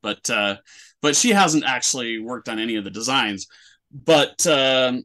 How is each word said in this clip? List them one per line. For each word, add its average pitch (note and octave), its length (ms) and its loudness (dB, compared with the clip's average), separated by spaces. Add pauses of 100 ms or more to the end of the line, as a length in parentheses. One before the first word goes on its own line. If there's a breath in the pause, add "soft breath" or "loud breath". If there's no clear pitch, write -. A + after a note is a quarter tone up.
but, - 300 -6
uh, G#2 260 0 (460 loud breath)
but D3 120 2
she A#3+ 160 2
hasn't F3 340 2
actually A#2+ 540 -4
worked A#2+ 300 -10
on A2+ 100 -6
any A2+ 180 -4
of G#2 80 -4
the F#2+ 60 -10
designs. A2 560 -2 (460 soft breath)
But, C#3+ 540 2
um, C3 580 2